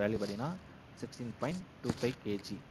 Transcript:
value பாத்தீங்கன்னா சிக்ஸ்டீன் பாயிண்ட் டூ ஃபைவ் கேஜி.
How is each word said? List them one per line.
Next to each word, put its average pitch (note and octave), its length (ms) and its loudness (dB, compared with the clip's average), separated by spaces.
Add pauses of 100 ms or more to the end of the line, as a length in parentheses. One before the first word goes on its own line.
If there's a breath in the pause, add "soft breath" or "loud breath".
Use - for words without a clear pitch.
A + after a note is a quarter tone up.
value G#2 200 6
பாத்தீங்கன்னா G#2+ 280 0 (500)
சிக்ஸ்டீன் A#2+ 400 -4
பாயிண்ட் F3+ 220 0 (200)
டூ B2 160 4
ஃபைவ் B2+ 260 4
கேஜி. G2+ 320 0 (140)